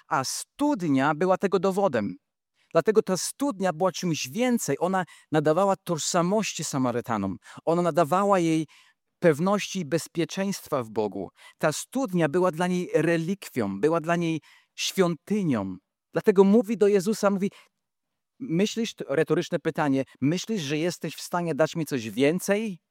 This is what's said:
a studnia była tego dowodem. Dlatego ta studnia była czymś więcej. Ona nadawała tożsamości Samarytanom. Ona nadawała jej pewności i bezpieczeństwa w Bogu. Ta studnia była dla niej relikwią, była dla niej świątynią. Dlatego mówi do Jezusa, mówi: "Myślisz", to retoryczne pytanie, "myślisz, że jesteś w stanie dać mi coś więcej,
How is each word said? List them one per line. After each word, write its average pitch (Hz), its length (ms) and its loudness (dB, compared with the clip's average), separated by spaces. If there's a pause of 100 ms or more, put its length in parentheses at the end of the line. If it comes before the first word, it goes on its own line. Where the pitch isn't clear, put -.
a 143 160 0
studnia 156 920 0
była 185 220 2
tego 196 220 0
dowodem. 165 560 0 (600)
Dlatego 208 260 4
ta 185 160 -2
studnia 190 560 -4
była 175 180 0
czymś 160 380 -4
więcej. 226 500 0
Ona 185 260 0 (260)
nadawała 160 440 2
tożsamości 175 880 -2
Samarytanom. 117 760 -2 (280)
Ona 170 160 2
nadawała 175 580 2
jej 160 280 0 (520)
pewności 180 600 2
i 170 60 -6
bezpieczeństwa 165 1000 -4
w 110 60 -10
Bogu. 101 400 -4 (280)
Ta 156 140 2
studnia 180 580 -2
była 180 220 2
dla 175 160 -2
niej 180 260 -2
relikwią, 160 840 -2
była 160 220 2
dla 170 140 -2
niej 165 260 -2 (340)
świątynią. 160 1000 -2 (360)
Dlatego 190 300 4
mówi 202 340 4
do 202 100 4
Jezusa, 202 420 2
mówi: 196 220 0 (880)
"Myślisz", 202 540 -2
to - 120 -12 (100)
retoryczne 160 440 0
pytanie, 143 440 0 (180)
"myślisz, 175 400 0
że 147 160 -4
jesteś 165 380 -4
w - 60 -14
stanie 170 340 -4
dać 156 200 2
mi 160 100 -2
coś 113 240 -4
więcej, 180 680 0 (120)